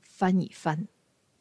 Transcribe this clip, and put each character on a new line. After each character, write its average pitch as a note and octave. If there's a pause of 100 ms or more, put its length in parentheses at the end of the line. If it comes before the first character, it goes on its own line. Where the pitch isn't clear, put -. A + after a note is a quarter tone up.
翻 F#3
一 -
番。 E3 (520)